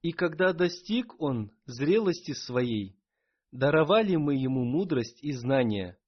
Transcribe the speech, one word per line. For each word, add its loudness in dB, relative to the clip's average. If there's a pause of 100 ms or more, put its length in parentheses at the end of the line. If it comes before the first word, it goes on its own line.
И -2
когда 0
достиг -2
он -2 (140)
зрелости 0
своей, -4 (540)
даровали 2
мы 2
ему 0
мудрость -2
и -4
знания. 0 (100)